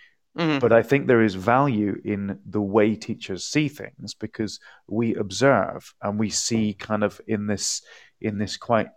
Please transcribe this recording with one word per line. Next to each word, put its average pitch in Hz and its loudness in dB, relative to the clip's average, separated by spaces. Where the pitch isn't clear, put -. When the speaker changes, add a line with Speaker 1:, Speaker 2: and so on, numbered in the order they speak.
Speaker 1:
Mm-hmm. 151 0
Speaker 2:
But 117 6
I 113 8
think 139 0
there 120 6
is 104 2
value 107 2
in 101 -4
the 107 -4
way 104 4
teachers 98 -10
see 151 -2
things, - -14
because - -8
we 113 -2
observe 104 0
and 104 -4
we 110 0
see 110 -2
kind 104 -4
of 101 -4
in 104 -4
this, - -4
in 104 -4
this 101 -6
quite 110 0